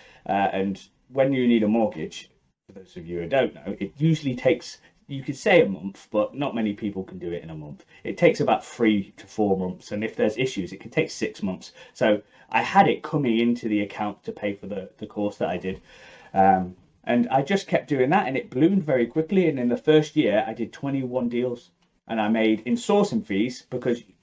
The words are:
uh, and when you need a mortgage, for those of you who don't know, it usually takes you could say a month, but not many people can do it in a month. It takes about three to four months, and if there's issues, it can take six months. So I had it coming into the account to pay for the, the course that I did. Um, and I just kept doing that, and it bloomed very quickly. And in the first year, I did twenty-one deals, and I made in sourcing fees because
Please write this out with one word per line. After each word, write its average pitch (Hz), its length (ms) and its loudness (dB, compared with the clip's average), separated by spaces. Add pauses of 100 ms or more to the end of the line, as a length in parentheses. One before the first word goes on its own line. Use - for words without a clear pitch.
(300)
uh, 98 240 2
and 98 260 -2 (320)
when 135 220 2
you 127 140 2
need 117 160 4
a 104 40 2
mortgage, 104 600 -2 (380)
for 95 120 -20
those 92 160 -20
of 85 120 -14
you 85 140 -6
who 82 60 -8
don't 117 280 0
know, 85 240 -8
it - 180 -8
usually 143 380 0
takes - 420 -2 (300)
you 135 160 -10
could 135 140 -8
say 190 240 6
a 101 80 2
month, 98 420 -10
but 107 240 -2
not 139 180 -4
many 110 200 -2
people 101 300 -6
can 95 140 -16
do 87 140 -8
it 85 100 -6
in 80 80 -14
a 80 60 -12
month. 73 300 -16 (180)
It - 140 -8
takes - 240 4
about 110 240 0
three 107 520 0
to - 80 -20
four 98 320 0
months, 92 340 -8
and 104 120 -4
if 110 120 -6
there's 110 220 0
issues, 98 360 -4
it - 80 -16
can 113 100 -18
take 156 180 0
six - 320 -6
months. 92 300 -6 (220)
So 107 280 2 (280)
I 120 120 0
had 180 260 4
it - 160 0
coming 127 360 0
into 120 300 0
the 104 120 2
account 101 420 -6
to 110 80 -8
pay 104 220 -6
for 101 140 -14
the, 95 300 -8
the 104 100 -12
course 104 300 -4
that - 120 -2
I 180 80 -4
did. 95 240 -8 (520)
Um, 95 420 4 (300)
and 120 240 2
I 135 120 2
just 196 260 0
kept - 200 -2
doing 131 220 2
that, 190 180 2
and 135 80 -2
it - 140 -6
bloomed 175 340 2
very 151 240 2
quickly. 170 400 2
And 143 100 2
in 120 120 0
the 120 80 0
first 156 400 4
year, 110 280 4
I 113 80 -6
did 110 200 -6
twenty-one 127 560 -4
deals, 120 420 -4 (380)
and 113 100 -2
I 104 80 0
made 110 380 2
in 120 100 0
sourcing 107 500 0
fees 104 440 -2
because 120 340 -4 (200)